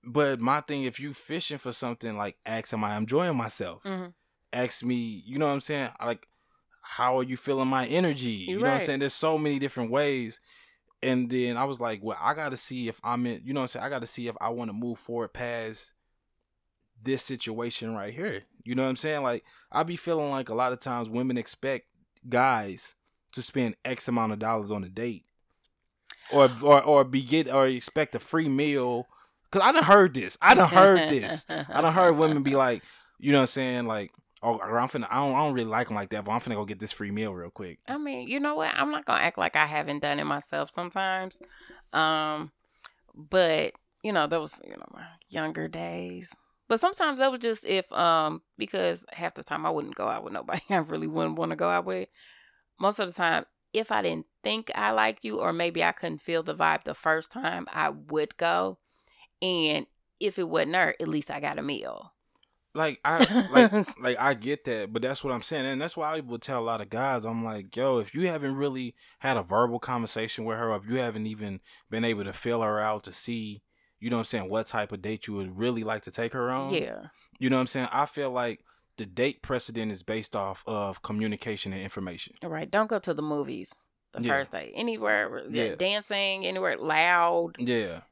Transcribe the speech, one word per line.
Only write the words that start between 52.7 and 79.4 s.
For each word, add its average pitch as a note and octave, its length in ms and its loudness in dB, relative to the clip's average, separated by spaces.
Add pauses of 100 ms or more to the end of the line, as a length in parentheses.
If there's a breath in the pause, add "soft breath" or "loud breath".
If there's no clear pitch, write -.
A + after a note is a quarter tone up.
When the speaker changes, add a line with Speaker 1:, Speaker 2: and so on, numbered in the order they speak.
Speaker 2:
Most G3+ 180 0
of G3+ 80 -2
the F3+ 80 -10
time, E3 300 0 (280)
if A3 200 -2
I G#3+ 100 0
didn't D#3+ 240 -2 (160)
think A3 320 -4
I G#3 160 0
liked A3 340 0
you, A3 160 -6
or F3 120 0
maybe E3+ 320 -2
I E3+ 80 4
couldn't D#3+ 300 -8
feel E3 200 -2
the D#3+ 140 -6
vibe D#3+ 280 2
the D3+ 100 -6
first D#3+ 360 0
time, F3 420 -6
I D3+ 180 0
would D3+ 460 -4
go. F3+ 420 0 (640 soft breath)
And D#3+ 440 0 (340)
if G3 180 -2
it E3+ 100 -2
wasn't E3 280 0
her, F3 240 2
at E3 80 -4
least D3+ 220 -4
I C#3+ 100 -6
got D3 180 -4
a D3+ 40 -8
meal. B1 500 -10 (600)
Speaker 1:
Like, D3+ 320 -2
I, F#3+ 440 4
Speaker 2:
<laughs> - 20 -8
Speaker 1:
like, G#3+ 500 6
like, B2 180 0
I C3+ 160 4
get B2+ 300 -4
that, A2 280 -4
but A2+ 100 -2
that's C3 200 -4
what C3+ 120 -4
I'm A#2 80 -6
saying. C#3 240 -4
And C3+ 160 -4
that's E3+ 140 -6
why D#3+ 200 -2
I D#3+ 40 -4
would A#2+ 200 -8
tell C3 200 -4
a A#2 40 -4
lot A2+ 160 -2
of G2+ 80 -10
guys, A#2+ 360 -2
I'm A2+ 200 -4
like, G#2+ 320 -8
"Yo, C3 220 2
if G#2+ 160 -4
you E3+ 140 0
haven't C#3+ 280 -2
really C3 380 -4 (240 soft breath)
had C3+ 180 2
a G#2 60 0
verbal A#2 380 2
conversation A2+ 640 -4
with A2+ 140 -2
her, A#2 140 -2
or G#2+ 40 0
if G2 120 -8
you A#2+ 80 -2
haven't A2 300 -2
even G#2 340 -8 (300 soft breath)
been A2+ 140 0
able G#2+ 200 0
to G2 80 -8
feel A#2 300 -2
her G#2+ 180 0
out G#2+ 240 -2
to F#2 80 -16
see, A2 500 -8 (380)
you A2+ 80 -6
know A#2+ 80 0
what A2+ 40 2
I'm A2 60 -4
saying, G2+ 220 -4
what A2 180 0
type G#2+ 260 -4
of G2 100 -10
date G#2+ 240 -6
you G#2+ 80 -6
would F#2 240 -6
really A2+ 260 0
like A2 200 -4
to F#2 60 -16
take A#2 220 -4
her B2+ 180 -2
on." C3+ 240 -4
Speaker 2:
Yeah. B2+ 320 -6 (320 soft breath)
Speaker 1:
You C3 120 2
know C3 60 4
what B2+ 60 2
I'm B2+ 60 0
saying? B2+ 240 -4
I C#3+ 140 2
feel C#3 240 -4
like B2 300 -2 (360 soft breath)
the A2 100 -8
date A#2+ 360 -2